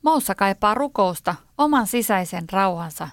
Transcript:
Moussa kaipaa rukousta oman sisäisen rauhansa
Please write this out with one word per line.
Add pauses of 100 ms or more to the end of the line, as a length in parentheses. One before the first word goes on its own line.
Moussa
kaipaa
rukousta (240)
oman
sisäisen
rauhansa